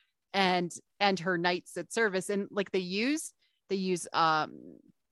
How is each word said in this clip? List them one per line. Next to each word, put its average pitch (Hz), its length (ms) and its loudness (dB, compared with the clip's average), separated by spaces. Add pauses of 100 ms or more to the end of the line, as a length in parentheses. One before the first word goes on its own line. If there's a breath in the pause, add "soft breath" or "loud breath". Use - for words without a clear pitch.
(340)
and, 180 380 2 (280)
and 196 200 2
her 175 180 0
knights 180 380 -2
at 170 160 -10
service. 202 380 0
And, 202 200 -2
like, 190 220 -4
they 196 80 2
use, 214 520 -2 (380)
they 196 60 -2
use, 185 360 0
um, 156 680 0 (340)